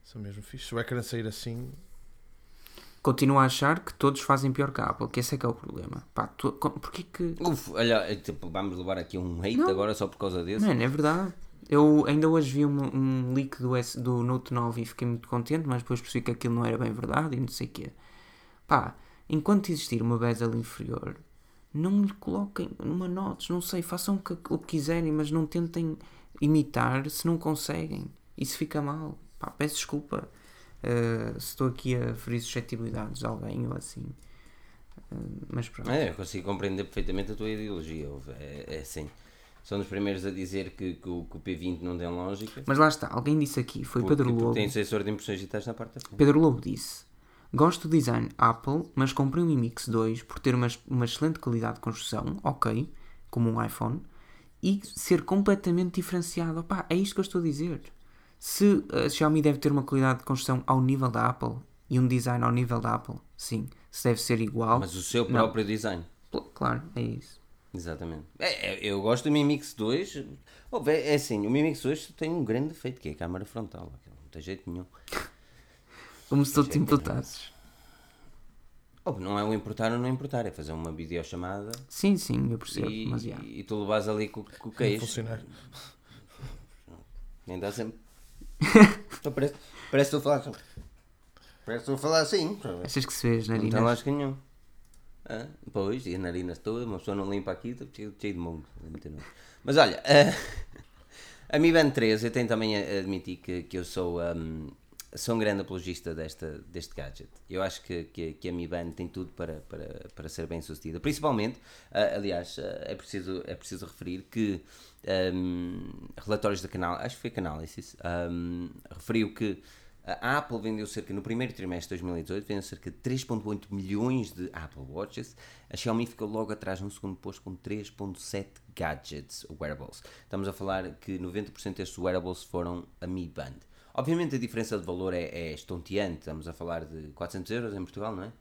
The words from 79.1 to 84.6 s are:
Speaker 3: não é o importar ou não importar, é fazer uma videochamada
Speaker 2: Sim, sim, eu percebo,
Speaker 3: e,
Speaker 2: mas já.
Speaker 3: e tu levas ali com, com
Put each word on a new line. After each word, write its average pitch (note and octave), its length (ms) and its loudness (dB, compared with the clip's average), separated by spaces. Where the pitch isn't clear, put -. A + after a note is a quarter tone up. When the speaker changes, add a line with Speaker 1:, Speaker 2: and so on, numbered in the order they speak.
Speaker 3:
não G2+ 140 -2
é G#2 60 0
o A2 100 2
importar A2 380 -2
ou A#2+ 80 0
não B2 100 0
importar, C3 380 -2
é F2 40 -4
fazer D#2 220 -10
uma D#2+ 180 -6
videochamada F2 800 -6
Speaker 2:
Sim, F#3+ 300 4
sim, B2 340 0
eu A2+ 60 -2
percebo, - 320 -4
Speaker 3:
e, A2 160 -6
Speaker 2:
mas A#2+ 180 -2
já. G#2+ 180 -8
Speaker 3:
e A2 220 -12
tu G#2 180 -4
levas G#2 280 2
ali G#2+ 180 0
com, G#2+ 160 -10
com - 240 -16